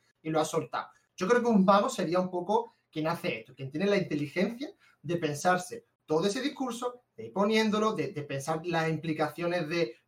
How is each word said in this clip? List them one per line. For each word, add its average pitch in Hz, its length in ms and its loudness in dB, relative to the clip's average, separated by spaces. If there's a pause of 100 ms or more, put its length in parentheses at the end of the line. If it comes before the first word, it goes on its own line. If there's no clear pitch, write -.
(200)
y 160 100 -6
lo 160 80 2
ha 156 60 4
soltado. 147 440 -4 (280)
Yo 185 100 -2
creo 240 160 6
que 240 60 2
un 202 160 6
mago 208 240 6
sería 180 320 0
un 185 100 -2
poco 208 460 -2 (140)
quien 156 160 -4
hace 160 340 -4
esto, - 140 -20
quien 135 160 -10
tiene 160 160 -2
la 202 100 4
inteligencia 175 760 -2 (300)
de 165 160 -2
pensarse 165 720 -2 (180)
todo 165 220 0
ese 240 160 -2
discurso, 247 640 -6 (120)
de 110 100 -12
ir - 60 -16
poniéndolo, 214 640 2
de, 135 180 -4
de 147 100 -6
pensar 151 440 -4
las 160 240 0
implicaciones 160 760 -2
de, 170 280 -2 (120)